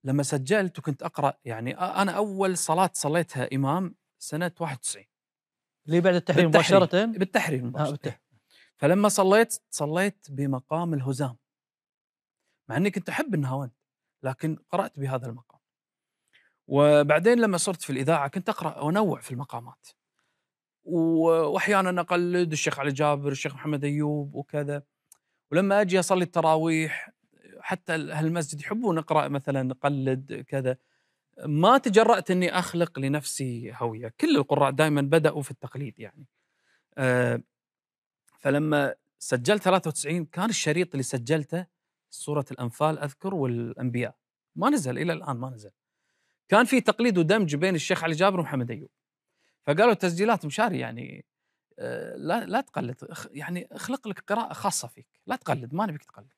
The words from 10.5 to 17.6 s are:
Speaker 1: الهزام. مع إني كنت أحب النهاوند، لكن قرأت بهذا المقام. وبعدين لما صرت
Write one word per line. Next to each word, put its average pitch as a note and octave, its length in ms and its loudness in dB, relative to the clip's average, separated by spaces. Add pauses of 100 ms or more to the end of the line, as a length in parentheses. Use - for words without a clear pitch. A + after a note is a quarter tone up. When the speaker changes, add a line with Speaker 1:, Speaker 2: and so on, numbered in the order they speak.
Speaker 1:
الهزام. C3 420 -4 (1300)
مع A2+ 80 -4
إني F#3+ 140 2
كنت F#3+ 180 -6
أحب B3 260 -4
النهاوند، C3+ 360 -2 (520)
لكن C#3+ 340 -4 (140)
قرأت G3 280 -4
بهذا C3 280 -4
المقام. A#2+ 340 -16 (1040)
وبعدين D3 720 6
لما G#3 160 2
صرت E3+ 260 -2